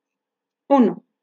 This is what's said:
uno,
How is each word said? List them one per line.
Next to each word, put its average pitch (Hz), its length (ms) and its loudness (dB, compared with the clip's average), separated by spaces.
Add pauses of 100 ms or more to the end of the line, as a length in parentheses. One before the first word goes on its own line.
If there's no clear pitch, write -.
(680)
uno, 226 360 0 (180)